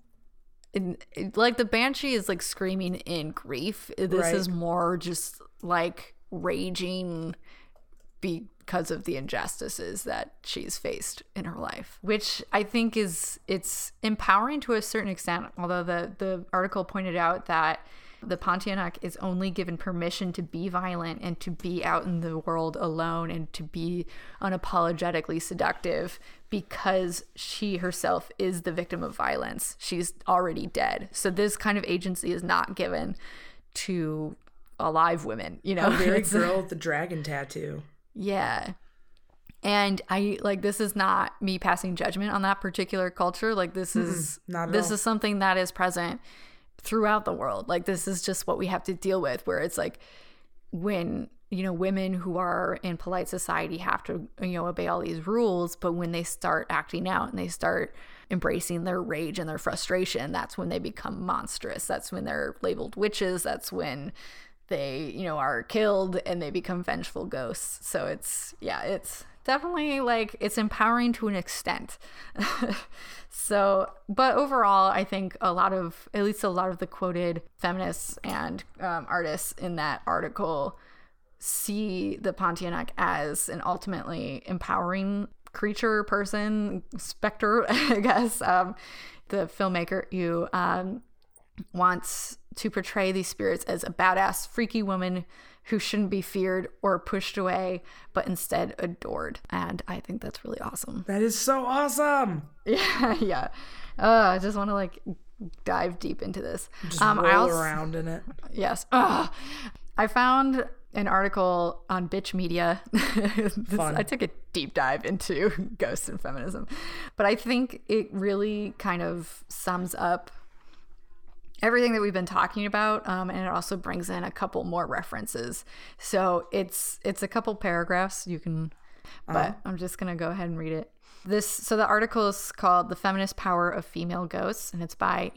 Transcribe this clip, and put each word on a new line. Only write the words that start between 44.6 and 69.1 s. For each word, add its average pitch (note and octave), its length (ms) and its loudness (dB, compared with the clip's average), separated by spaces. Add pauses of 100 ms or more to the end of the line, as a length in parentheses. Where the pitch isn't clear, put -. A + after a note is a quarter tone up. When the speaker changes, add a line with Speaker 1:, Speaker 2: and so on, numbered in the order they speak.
Speaker 2:
at - 20 -2
Speaker 1:
this G#3 160 4
Speaker 2:
all. G#3+ 60 0
Speaker 1:
is G3+ 80 0
something G#3+ 380 2
that F#3+ 180 6
is F#3 140 2
present F3 500 0 (580)
throughout G#3+ 460 2
the F3 80 0
world. A2+ 360 -2
Like, F3 160 0
this F#3 220 0
is F#3+ 140 -2
just - 240 -2
what - 140 0
we F#3 80 0
have F3+ 160 -2
to F#3+ 100 -2
deal F#3+ 260 0
with, C3+ 280 -2
where F3 120 2
it's E3 200 -2
like, - 180 -2 (760)
when, F3+ 560 -2 (220)
you F#3 140 -2
know, F#3+ 100 0
women F#3+ 400 0
who F3+ 240 -2
are F3 460 0
in F3 140 -2
polite F#3 320 -2
society E3 480 -2
have F#3 260 -2
to, F#3+ 240 -6 (140)
you F#3 120 -2
know, F3 140 -2
obey F3 200 -2
all F3 120 0
these E3 260 -4
rules, F#3 500 2
but F3 180 0
when E3+ 180 -2
they E3+ 120 0
start - 460 0
acting E3+ 400 -2
out - 220 2
and F#3 80 -4
they F3 80 -2
start F3 480 0 (340)
embracing E3+ 540 0
their F3+ 180 0
rage D#3 380 -4
and D#3+ 100 -4
their D#3 80 -4
frustration, F3+ 720 0
that's - 260 -4
when F3+ 120 -2
they F3+ 100 -2
become - 460 -6
monstrous. - 640 -4
That's - 240 -4
when F#3+ 140 -4
they're - 360 -4
labeled - 340 -2
witches. F#3+ 480 0
That's D3 280 -4
when D3 400 -4 (560)
they, C#3+ 480 -4
you F#3 80 -6
know, D#3+ 140 -2
are C3 260 2
killed F#3+ 640 2
and F3 160 -2
they D3+ 80 -4
become F3 340 -2
vengeful F3+ 420 -4
ghosts. - 640 -6
So - 200 0
it's, - 520 -6
yeah, - 240 -4
it's - 400 -6 (200)